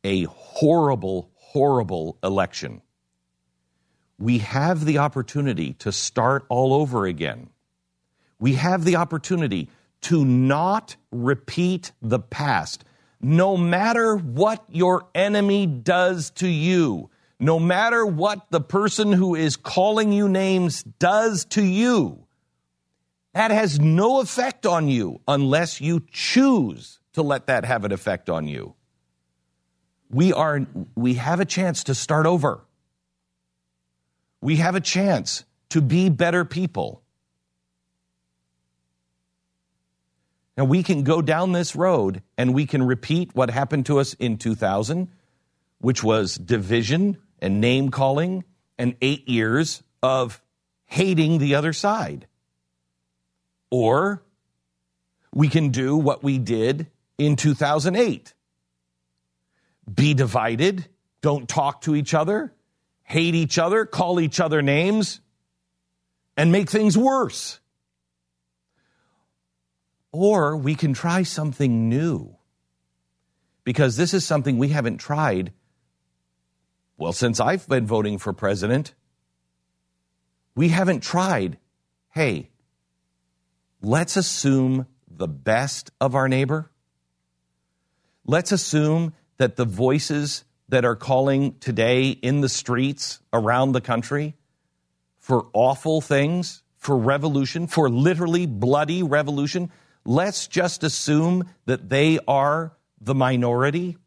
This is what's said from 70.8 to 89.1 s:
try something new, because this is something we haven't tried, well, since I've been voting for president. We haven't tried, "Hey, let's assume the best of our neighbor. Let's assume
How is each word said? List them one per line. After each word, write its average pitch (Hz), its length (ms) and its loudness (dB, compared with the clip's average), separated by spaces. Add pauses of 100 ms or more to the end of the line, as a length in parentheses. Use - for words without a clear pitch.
try 175 300 0
something 131 640 -2
new, 127 480 -2 (1300)
because 123 320 2
this 170 180 0
is 180 100 0
something 135 320 0
we 117 120 0
haven't 135 300 -2
tried, 107 540 -2 (1400)
well, 82 160 -4
since 117 280 -2
I've 160 280 0
been 127 180 0
voting 104 320 -2
for 101 140 -6
president. 104 600 -2 (1600)
We 165 140 2
haven't 175 320 2
tried, 175 580 -2 (520)
"Hey, 123 400 -2 (1300)
let's 147 340 0
assume 131 680 0 (240)
the 85 180 -6
best 110 640 -4 (100)
of 131 140 0
our 135 140 2
neighbor. 139 420 -2 (1500)
Let's 165 280 0
assume 156 600 0 (260)